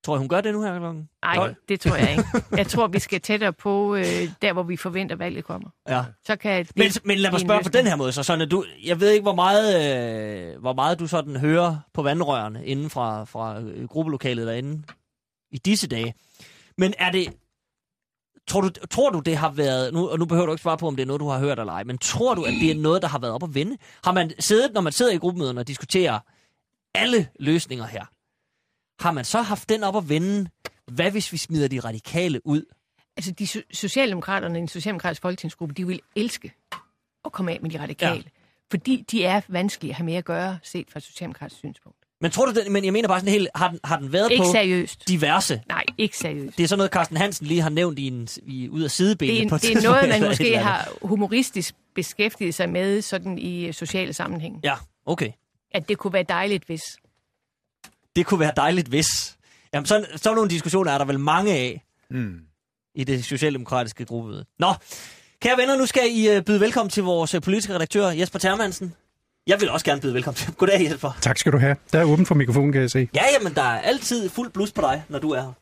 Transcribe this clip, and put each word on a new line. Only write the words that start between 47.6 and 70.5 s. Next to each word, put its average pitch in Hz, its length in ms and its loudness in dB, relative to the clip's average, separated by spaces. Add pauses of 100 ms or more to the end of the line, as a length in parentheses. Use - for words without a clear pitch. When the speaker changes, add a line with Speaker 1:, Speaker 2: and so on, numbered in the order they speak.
Speaker 1:
har 160 80 2
nævnt 156 300 0
i 135 80 -4
en, 120 200 -6 (160)
i, 127 260 -8
ud 156 120 -4
af 147 100 -2
sidebenet 185 400 2
Speaker 2:
Det 226 80 2
er 220 40 2
en, 214 60 0
Speaker 1:
på 156 60 2
et - 60 0
Speaker 2:
det 226 80 2
er 220 40 2
Speaker 1:
tidspunkt 233 220 6
Speaker 2:
noget, 277 140 6
man 220 60 6
Speaker 1:
eller 208 120 4
et - 40 2
Speaker 2:
måske - 140 2
Speaker 1:
eller 226 140 4
andet. 208 120 2
Speaker 2:
har - 180 -2 (120)
humoristisk 202 720 -2 (200)
beskæftiget 196 600 -4
sig 175 140 -2
med 196 320 0
sådan 185 360 -6
i, 175 280 -6
øh, 165 80 -8
sociale 180 400 -6
sammenhæng. 165 500 -8
Speaker 1:
Ja, 143 100 0 (320)
okay. 139 260 -2 (400)
Speaker 2:
At 180 180 -4
det 208 80 0
kunne 185 160 -6
være 190 160 2
dejligt, 185 360 -2
hvis. 160 160 -8 (1300)
Speaker 1:
Det 175 100 4
kunne 190 140 2
være 151 180 2
dejligt, 156 300 2
hvis. 147 200 2 (680)
Jamen, 143 120 -2
sådan, 208 200 4 (120)
sådan 220 180 2
nogle 220 140 4
diskussioner 170 420 0
er 139 60 2
der 139 80 2
vel 139 140 0
mange 175 340 2
af 127 320 -2 (260)
Speaker 3:
Mm. 104 280 -6 (560)
Speaker 1:
i 131 80 -4
det 127 220 -2
socialdemokratiske 127 800 -2
gruppemøde. 110 400 -10 (140)
Nå, 170 80 4 (720)
kære 247 160 4
venner, 262 200 4
nu 262 80 4
skal 254 260 2
I, 220 180 4
øh, 202 140 6
byde 208 160 4
velkommen 220 300 2
til 202 140 0
vores, 170 300 0
øh, 165 80 0
politiske 196 340 0
redaktør, 185 320 2
Jesper 175 320 -2
Termansen. 190 540 0 (540)
Jeg 202 140 4
vil 202 80 2
også 151 160 -2
gerne 143 160 2
byde 131 120 0
velkommen 127 220 -2
til. - 180 -6